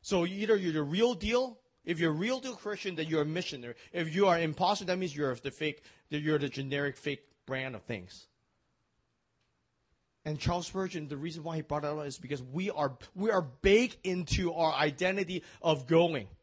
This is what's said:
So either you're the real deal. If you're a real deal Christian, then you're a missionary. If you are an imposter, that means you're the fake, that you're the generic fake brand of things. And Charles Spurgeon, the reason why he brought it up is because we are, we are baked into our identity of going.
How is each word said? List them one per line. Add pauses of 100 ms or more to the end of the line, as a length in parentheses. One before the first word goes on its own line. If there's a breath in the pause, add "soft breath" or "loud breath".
So
either
you're
the
real
deal. (240)
If
you're
a
real
deal
Christian,
then
you're
a
missionary. (160 loud breath)
If
you
are
an
imposter,
that
means
you're
the
fake, (260 loud breath)
that
you're
the
generic
fake (220)
brand
of
things. (2000)
And
Charles
Spurgeon,
the
reason
why
he
brought
it
up
is
because
we
are, (180)
we
are
baked
into
our
identity (180 loud breath)
of
going. (140)